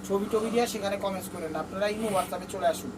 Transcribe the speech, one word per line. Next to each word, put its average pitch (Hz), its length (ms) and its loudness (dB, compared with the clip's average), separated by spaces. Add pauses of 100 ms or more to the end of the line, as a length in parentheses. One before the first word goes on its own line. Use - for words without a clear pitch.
ছবি 196 240 2
টবি 220 220 2
দিয়ে 240 200 6
সেখানে 202 300 -2
কমেন্টস 190 300 -2
করেন 165 200 -4
না। 160 120 -2
আপনারা 196 200 -2 (100)
ইমো, 220 200 0
WhatsApp-এ 185 380 0
চলে 185 200 2
আসুন। 139 240 -4